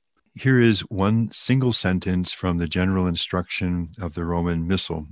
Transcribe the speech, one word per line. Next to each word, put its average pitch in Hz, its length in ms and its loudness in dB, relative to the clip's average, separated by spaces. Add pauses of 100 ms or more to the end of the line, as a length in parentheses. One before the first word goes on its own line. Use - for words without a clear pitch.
(360)
Here 131 240 4
is 113 220 6
one 107 500 0
single 127 420 2
sentence 90 580 0
from 90 280 -2
the 85 80 -2
general 92 400 0
instruction 87 840 -4 (100)
of 85 140 -8
the 85 120 -6
Roman 85 420 0
Missal, 85 440 -2